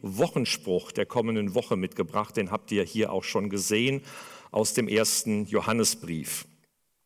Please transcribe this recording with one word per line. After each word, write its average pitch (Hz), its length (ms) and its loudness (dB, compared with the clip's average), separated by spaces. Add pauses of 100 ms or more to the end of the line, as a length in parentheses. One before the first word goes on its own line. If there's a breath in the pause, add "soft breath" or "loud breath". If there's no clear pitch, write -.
Wochenspruch 98 920 0
der 101 140 0
kommenden 110 480 0
Woche 117 220 2
mitgebracht, 92 600 -2
den 98 140 0
habt - 200 -4
ihr 101 140 2
hier - 280 0
auch 95 120 -2
schon 104 240 -2
gesehen, 107 540 0 (480 loud breath)
aus 107 220 2
dem 117 140 2
ersten 107 600 2
Johannesbrief. 101 1000 0 (600)